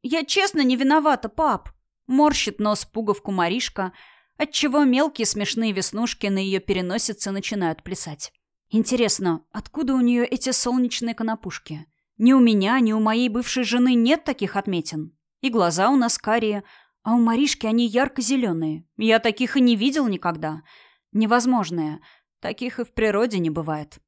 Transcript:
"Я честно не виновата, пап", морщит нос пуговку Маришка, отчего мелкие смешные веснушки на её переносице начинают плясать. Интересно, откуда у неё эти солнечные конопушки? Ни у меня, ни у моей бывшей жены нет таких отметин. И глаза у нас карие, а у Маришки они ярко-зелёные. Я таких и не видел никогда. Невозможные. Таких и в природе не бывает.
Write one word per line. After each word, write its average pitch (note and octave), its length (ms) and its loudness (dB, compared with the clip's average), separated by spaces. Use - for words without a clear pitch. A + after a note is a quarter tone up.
"Я D4+ 220 -4
честно G4 360 0
не B3+ 160 2
виновата, C#4 520 2
пап", C#4 420 -2
морщит C4+ 500 2
нос G#3+ 260 -2
пуговку G#3 460 -4
Маришка, F#3 640 -2
отчего D4 460 0
мелкие C4 440 2
смешные G#3+ 460 -2
веснушки G3+ 540 -4
на G3 120 0
её F#3+ 220 -2
переносице G3 680 -4
начинают F#3+ 540 -4
плясать. F3 480 -10
Интересно, G#3+ 840 0
откуда C4 420 -4
у B3+ 60 2
неё A#3+ 240 2
эти - 260 -4
солнечные B3 640 -2
конопушки? A3 720 -8
Ни A#3+ 140 6
у C4+ 80 8
меня, A3+ 400 4
ни A3 120 2
у A3 80 0
моей A3+ 280 2
бывшей A#3+ 340 -4
жены B3 320 2
нет B3 300 2
таких G3+ 320 -4
отметин. E3 600 -6
И C4 100 -2
глаза F#3+ 400 2
у C#4 60 4
нас A#3 220 0
карие, G#3+ 460 -2
а A3 100 0
у A#3+ 60 4
Маришки A3+ 460 0
они A#3 200 2
ярко-зелёные. A3 1000 -2
Я A3 240 2
таких A3+ 360 -2
и C4+ 40 4
не A#3+ 160 6
видел C4 320 0
никогда. D#3+ 540 -4
Невозможные. G#3 880 0
Таких A#3+ 400 -8
и A#3 40 -4
в - 80 -14
природе G#3+ 460 0
не E3 120 0
бывает. D3+ 580 -6